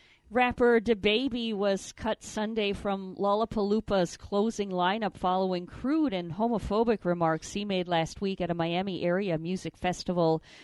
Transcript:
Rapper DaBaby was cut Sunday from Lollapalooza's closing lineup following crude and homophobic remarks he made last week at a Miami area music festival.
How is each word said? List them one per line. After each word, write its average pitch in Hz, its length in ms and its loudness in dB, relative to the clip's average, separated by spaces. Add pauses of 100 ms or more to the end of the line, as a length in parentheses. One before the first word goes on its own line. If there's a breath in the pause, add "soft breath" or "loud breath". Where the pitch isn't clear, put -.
(300 loud breath)
Rapper 240 520 4
DaBaby 226 720 2
was 196 400 -2
cut - 280 -4
Sunday 214 520 -2
from 196 420 -4
Lollapalooza's 202 1040 0
closing 202 540 -2
lineup 185 440 0
following 185 500 0
crude 285 460 -2
and 175 220 -4
homophobic 220 720 0
remarks 170 480 0
he 202 100 -4
made 185 240 -2
last 165 320 0
week 190 220 -2
at 170 100 -2
a - 20 0
Miami 170 520 -2
area 175 320 0
music 170 400 -6
festival. 175 640 0 (200 loud breath)